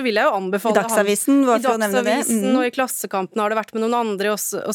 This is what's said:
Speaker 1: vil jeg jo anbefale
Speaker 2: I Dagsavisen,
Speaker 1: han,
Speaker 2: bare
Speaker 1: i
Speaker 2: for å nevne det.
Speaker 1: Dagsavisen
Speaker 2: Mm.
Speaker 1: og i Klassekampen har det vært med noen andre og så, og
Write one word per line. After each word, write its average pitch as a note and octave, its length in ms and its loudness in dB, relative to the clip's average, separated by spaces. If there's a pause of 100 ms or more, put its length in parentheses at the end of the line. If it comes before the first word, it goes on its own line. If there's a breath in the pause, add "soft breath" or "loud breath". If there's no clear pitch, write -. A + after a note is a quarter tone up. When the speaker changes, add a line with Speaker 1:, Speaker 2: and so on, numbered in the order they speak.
Speaker 1:
vil A3 80 0
jeg G#3 80 2
jo C4+ 160 2
anbefale F#3+ 320 -2
Speaker 2:
I G#3 80 2
Dagsavisen, A3 600 2
Speaker 1:
han, C4+ 100 4
Speaker 2:
bare A3+ 80 4
Speaker 1:
i A#3+ 80 -2
Speaker 2:
for B3+ 80 2
å A3 80 0
nevne A3 240 0
det. - 140 2
Speaker 1:
Dagsavisen A3 260 0
Speaker 2:
Mm. B3+ 140 2
Speaker 1:
og - 20 0
i B3 80 0
Klassekampen G#3+ 720 -4
har G#3 80 0
det A3 80 0
vært G#3+ 160 -6
med A3+ 80 -2
noen A#3 160 0
andre G#3 320 -2
og G#3 80 -2
så, - 240 -6
og - 120 -4